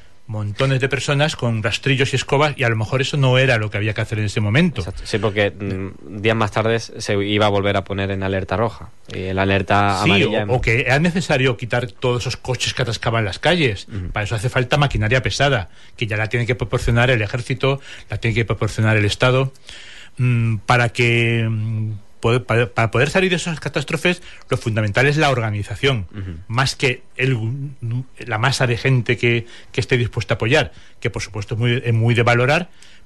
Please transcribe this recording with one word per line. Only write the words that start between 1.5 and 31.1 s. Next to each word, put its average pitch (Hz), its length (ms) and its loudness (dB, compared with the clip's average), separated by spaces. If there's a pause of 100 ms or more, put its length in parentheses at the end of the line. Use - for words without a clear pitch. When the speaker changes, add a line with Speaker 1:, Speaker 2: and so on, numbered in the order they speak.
Speaker 1:
rastrillos 131 480 0
y 131 60 0
escobas, 143 400 2
y 131 80 -2
a 117 40 2
lo 113 60 2
mejor 113 240 -2
eso 139 160 -2
no 131 220 4
era 131 200 4
lo 107 140 -2
que 107 60 -4
había 107 160 0
que 110 80 -4
hacer 107 180 -4
en 107 60 0
ese 101 160 -2
momento. 127 400 2
Speaker 2:
Exacto. - 240 -8
Sí, 110 140 -2
porque, 101 320 0
mm, 98 680 -8
días 110 140 2
más 110 160 0
tarde 113 300 0
se - 320 -6 (100)
iba 104 220 2
a 104 40 4
volver 101 280 2
a 95 80 -2
poner 98 260 -4
en 98 120 -4
alerta 95 340 -2
roja, - 320 -4 (180)
y - 200 -8
en 95 100 -2
la 95 60 2
alerta 98 600 2
Speaker 1:
Sí, - 80 2
Speaker 2:
amarilla. 110 380 2
Speaker 1:
o, 123 60 2
o 120 60 2
que 120 200 2
era 127 180 2
necesario 151 560 2
quitar 123 380 -4
todos 123 300 -2
esos - 120 -6
coches - 380 -4
que - 80 -2
atascaban 117 420 -2
las 95 160 -6
calles. 147 480 0
Speaker 2:
Ujú. 92 240 -8
Speaker 1:
Para 107 140 -4
eso 113 100 -4
hace 110 140 -2
falta 127 260 0
maquinaria 127 480 2
pesada, 120 460 0 (260)
que 120 120 -4
ya 107 100 -4
la 107 100 -2
tiene 120 180 -2
que 117 100 0
proporcionar 120 540 2
el 120 120 4
ejército, 131 580 -2 (300)
la 107 80 -6
tiene 113 180 0
que 117 80 2
proporcionar 110 540 0
el 104 80 4
Estado, 127 480 2 (640)
mm, 117 480 2
para 123 240 4
que, 117 600 2
mm, 110 420 -2 (280)
poder, 117 260 2
para, 117 280 2
para 113 160 2
poder 131 220 2
salir 190 180 4
de 175 60 0
esas 160 240 -4
catástrofes, 165 640 -2 (260)
lo - 80 0
fundamental 110 480 0
es 143 120 2
la 151 120 4
organización, 110 840 -2
Speaker 2:
Ujú. 95 360 -10
Speaker 1:
más 127 280 -2
que 123 280 -2 (120)
el, 131 220 0 (880)
la 110 140 -2
masa 131 260 2
de 120 100 2
gente 127 420 2
que, 117 280 2 (260)
que - 100 -6
esté 127 160 2
dispuesta 117 360 -2
a - 20 -4
apoyar, 123 360 2 (280)
que 110 120 -4